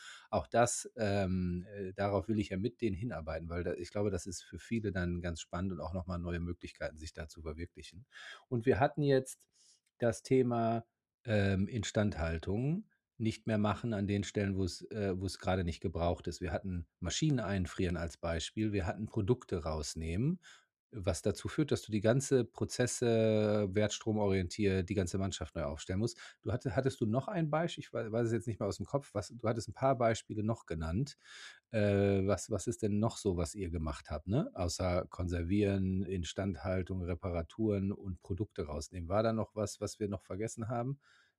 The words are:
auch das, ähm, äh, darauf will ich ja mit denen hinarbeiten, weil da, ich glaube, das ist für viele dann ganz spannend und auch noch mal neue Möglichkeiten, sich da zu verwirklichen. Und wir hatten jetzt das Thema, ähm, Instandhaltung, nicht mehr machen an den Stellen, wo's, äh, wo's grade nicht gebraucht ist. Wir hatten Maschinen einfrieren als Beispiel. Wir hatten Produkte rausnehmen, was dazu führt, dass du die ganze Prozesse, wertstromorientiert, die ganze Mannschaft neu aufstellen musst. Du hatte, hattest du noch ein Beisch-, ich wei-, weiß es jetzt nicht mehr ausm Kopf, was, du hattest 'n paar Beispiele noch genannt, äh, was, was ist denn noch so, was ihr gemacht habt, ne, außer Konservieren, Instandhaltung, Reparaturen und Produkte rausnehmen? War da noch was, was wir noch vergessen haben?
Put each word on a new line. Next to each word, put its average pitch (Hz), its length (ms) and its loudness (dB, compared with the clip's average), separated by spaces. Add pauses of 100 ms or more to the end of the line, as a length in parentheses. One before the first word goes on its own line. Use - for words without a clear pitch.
(300)
auch - 180 0
das, - 500 4
ähm, 92 760 2
äh, 98 200 -6
darauf 101 340 2
will 107 120 2
ich 101 100 0
ja 95 80 -2
mit 90 240 -4
denen 104 160 0
hinarbeiten, 82 520 -4
weil 87 140 -2
da, 87 100 0
ich 87 180 -6
glaube, 104 200 0
das 90 160 -2
ist 90 160 -8
für - 160 -14
viele 107 320 -2
dann 87 300 0
ganz 85 200 -4
spannend 95 320 -4
und 82 80 -6
auch 85 120 -6
noch 90 140 -4
mal 92 120 -2
neue 87 220 -2
Möglichkeiten, 85 560 -6
sich 78 160 -10
da 80 160 -10
zu - 140 -18
verwirklichen. 80 600 -12 (440)
Und 120 160 0
wir 120 160 6
hatten 147 220 2
jetzt 135 440 4 (520)
das 117 240 2
Thema, 117 640 4 (400)
ähm, 98 420 4
Instandhaltung, 104 1200 0 (280)
nicht 110 300 -4
mehr 110 100 2
machen 104 360 0
an 101 140 0
den 101 180 2
Stellen, 98 320 0
wo's, 95 240 -2 (100)
äh, 98 280 -2
wo's 95 200 -4
grade 95 240 2
nicht 85 180 -4
gebraucht 87 460 0
ist. - 140 -6
Wir 90 100 -4
hatten 90 360 -4 (120)
Maschinen 131 400 2
einfrieren 92 580 0
als 80 200 -4
Beispiel. 85 560 -2
Wir 92 120 0
hatten 104 220 -2
Produkte 101 560 0
rausnehmen, 82 800 -2 (500)
was 95 320 -2
dazu 104 260 -2
führt, 151 220 0
dass 120 100 2
du - 100 -12
die 107 100 0
ganze 123 440 4
Prozesse, 110 1300 2
wertstromorientiert, 98 1160 2
die 107 60 0
ganze 95 220 0
Mannschaft - 380 -4
neu 82 80 -2
aufstellen 80 360 -4
musst. 117 180 -2 (240)
Du 101 120 -4
hatte, 104 220 -2
hattest 131 260 0
du 120 60 2
noch 113 200 0
ein 170 220 0
Beisch-, 156 300 0
ich - 140 -12
wei-, 117 180 -4
weiß 117 160 4
es 110 60 0
jetzt 113 140 -2
nicht 110 120 -4
mehr 110 100 0
ausm 95 160 -4
Kopf, - 280 -4
was, 101 160 -2
du 113 200 -6
hattest 113 200 -2
'n 107 40 -8
paar 131 240 4
Beispiele 113 460 2
noch 110 240 -2
genannt, 82 500 -2 (540)
äh, 101 560 4
was, 98 240 2
was 101 160 -2
ist 120 160 -2
denn 104 160 2
noch 110 180 2
so, 92 200 2
was 87 180 0
ihr 95 160 -4
gemacht 78 400 -4
habt, 78 160 -6
ne, 156 280 2
außer 90 540 0
Konservieren, 95 960 2
Instandhaltung, 92 1000 -2
Reparaturen 95 880 -2
und 95 300 -8
Produkte 95 460 -4
rausnehmen? 80 420 -6
War 104 140 4
da 113 100 2
noch 110 220 -2
was, 104 260 -2
was 101 180 -4
wir 107 100 0
noch 98 140 -4
vergessen 107 460 -6
haben? 127 300 -4 (400)